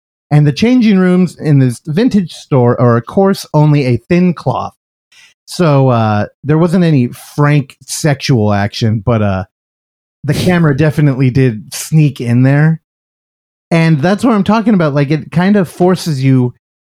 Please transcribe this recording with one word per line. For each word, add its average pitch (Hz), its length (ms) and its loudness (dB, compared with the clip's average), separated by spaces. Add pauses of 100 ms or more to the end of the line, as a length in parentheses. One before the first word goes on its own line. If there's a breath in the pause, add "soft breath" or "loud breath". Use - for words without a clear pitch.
(300)
And 147 160 2
the 147 60 0
changing 226 460 2
rooms 180 400 0
in 143 200 0
this 127 260 0
vintage 196 480 -2
store 123 480 0
are, 120 160 2
of 120 80 -2
course, - 480 -2
only 151 320 2
a 123 140 0
thin 180 340 0
cloth. 98 420 -6 (720 soft breath)
So, 139 420 0
uh, 110 400 0 (140)
there 151 140 0
wasn't 175 280 2
any 135 240 2
frank 143 760 -2
sexual 123 720 -2
action, 104 460 -2
but, 113 200 -2
uh, 95 240 -2 (800)
the 143 100 -2
camera 170 420 0
definitely 139 540 0
did 127 440 -2
sneak 151 460 -2
in 120 240 2
there. 151 360 2 (880)
And 165 280 2
that's 180 240 -2
what 247 120 2
I'm 196 100 0
talking 214 280 0
about. 160 220 0
Like, 143 160 0
it - 220 -4
kind 190 240 0
of 185 120 0
forces 170 540 -2
you, 127 320 2 (320)